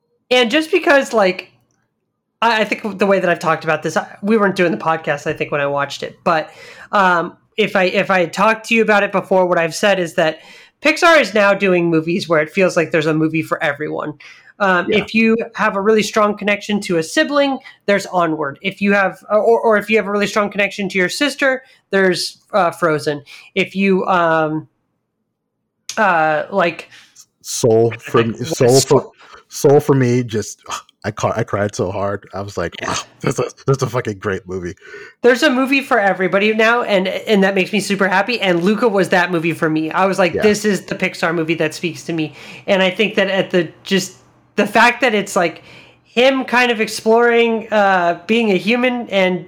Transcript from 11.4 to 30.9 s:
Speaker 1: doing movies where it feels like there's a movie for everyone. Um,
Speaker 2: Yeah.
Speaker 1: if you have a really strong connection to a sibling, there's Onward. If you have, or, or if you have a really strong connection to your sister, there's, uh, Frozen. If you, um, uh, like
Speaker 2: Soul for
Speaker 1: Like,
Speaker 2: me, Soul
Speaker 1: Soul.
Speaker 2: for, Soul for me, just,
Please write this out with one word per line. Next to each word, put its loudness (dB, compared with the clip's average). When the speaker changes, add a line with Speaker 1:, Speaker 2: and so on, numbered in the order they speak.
Speaker 1:
doing 2
movies 0
where 2
it -2
feels 2
like 0
there's 0
a 0
movie 0
for -6
everyone. -6
Um, 0
Speaker 2:
Yeah. 2
Speaker 1:
if -4
you 4
have -2
a -4
really 2
strong 0
connection -2
to -2
a 0
sibling, 0
there's 0
Onward. -2
If -6
you 2
have, 0
or, 2
or 2
if -2
you 2
have 0
a -6
really -2
strong -2
connection -4
to -4
your 2
sister, -2
there's, 0
uh, 2
Frozen. -2
If -4
you, 2
um, 0
uh, 0
like -2
Speaker 2:
Soul 2
for -2
Speaker 1:
Like, -4
Speaker 2:
me, -8
Soul 0
Speaker 1:
Soul. 6
Speaker 2:
for, 2
Soul 4
for 2
me, 2
just, -8